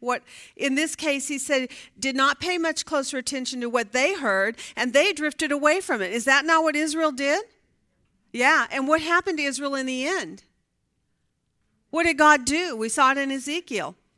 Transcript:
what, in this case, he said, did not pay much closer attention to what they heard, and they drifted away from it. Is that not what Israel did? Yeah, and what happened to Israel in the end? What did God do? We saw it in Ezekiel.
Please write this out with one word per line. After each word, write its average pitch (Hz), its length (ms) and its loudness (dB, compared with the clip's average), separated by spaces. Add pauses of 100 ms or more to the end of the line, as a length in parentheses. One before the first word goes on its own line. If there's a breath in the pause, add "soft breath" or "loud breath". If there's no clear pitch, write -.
what, 247 220 -4 (340 loud breath)
in 269 180 -2
this 311 200 -2
case, 277 340 -4
he 285 100 -6
said, 262 300 -2 (300 loud breath)
did 254 180 -2
not 277 240 2
pay 359 180 -2
much 320 260 -2
closer 277 320 -4
attention 254 440 -6
to 240 100 -4
what 233 220 -2
they 277 220 2
heard, 220 440 0 (180 loud breath)
and 240 160 -2
they 339 200 6
drifted 302 380 -2
away 302 300 2
from 240 220 -2
it. 185 100 -4
Is 233 120 -2
that 269 200 4
not 320 180 4
what 311 140 0
Israel 311 360 0
did? 285 300 0 (920)
Yeah, 254 380 4
and 269 160 -2
what 320 120 2
happened 339 380 0
to 294 60 -2
Israel 277 320 -4
in 262 100 -4
the 262 220 -4
end? 202 340 -6 (1500)
What 320 120 0
did 330 160 0
God 302 260 8
do? 294 320 -2
We 220 120 -4
saw 262 240 4
it 269 40 -2
in 277 140 -2
Ezekiel. 269 640 -6 (240)